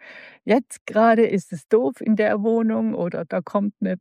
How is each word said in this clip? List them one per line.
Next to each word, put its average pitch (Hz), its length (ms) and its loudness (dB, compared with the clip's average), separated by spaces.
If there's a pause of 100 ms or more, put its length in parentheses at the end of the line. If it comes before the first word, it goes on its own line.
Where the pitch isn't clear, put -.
(440)
jetzt - 420 -2
gerade 226 400 4
ist - 260 -4
es 170 160 -14
doof 247 320 2
in 220 160 0
der 214 260 0
Wohnung" 226 520 -2
oder 170 320 -6
da 190 160 -6
kommt 202 380 -4
eine 185 200 -2